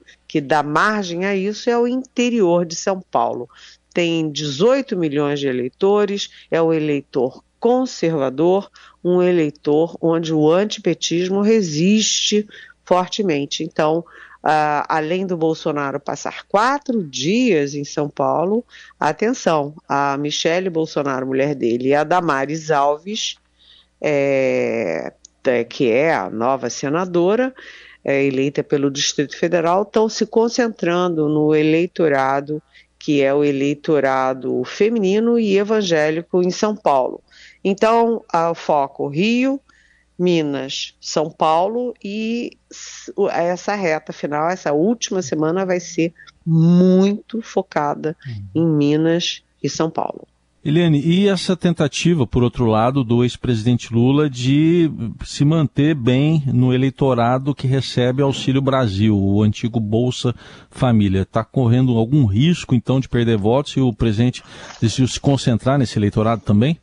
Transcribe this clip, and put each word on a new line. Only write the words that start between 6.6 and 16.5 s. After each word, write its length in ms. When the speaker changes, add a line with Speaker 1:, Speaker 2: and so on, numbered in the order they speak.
Speaker 1:
o 100
eleitor 720
conservador, 1080
um 160
eleitor 800
onde 320
o 200
antipetismo 880
resiste 1080
fortemente. 760
Então, 420
ah, 440
além 380
do 100
Bolsonaro 640
passar 440
quatro 600